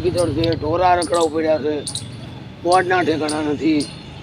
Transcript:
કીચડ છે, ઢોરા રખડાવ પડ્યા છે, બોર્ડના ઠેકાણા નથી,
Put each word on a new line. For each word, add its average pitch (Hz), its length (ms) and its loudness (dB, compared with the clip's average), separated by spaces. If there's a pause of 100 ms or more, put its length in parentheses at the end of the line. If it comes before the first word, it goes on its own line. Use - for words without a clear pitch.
કીચડ 170 320 2
છે, 160 100 0 (140)
ઢોરા 175 340 4
રખડાવ 170 400 2
પડ્યા 156 300 2
છે, 151 100 0 (880)
બોર્ડના 180 400 4
ઠેકાણા 151 500 0
નથી, 151 280 2 (420)